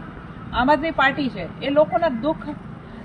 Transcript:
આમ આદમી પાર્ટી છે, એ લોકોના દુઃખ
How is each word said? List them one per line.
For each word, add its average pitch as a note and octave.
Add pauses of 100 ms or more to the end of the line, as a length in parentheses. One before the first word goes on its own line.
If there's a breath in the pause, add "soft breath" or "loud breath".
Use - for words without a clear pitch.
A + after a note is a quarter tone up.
(540)
આમ B3
આદમી D#4
પાર્ટી C#4
છે, E3
એ B3
લોકોના D#4
દુઃખ C#4 (560 loud breath)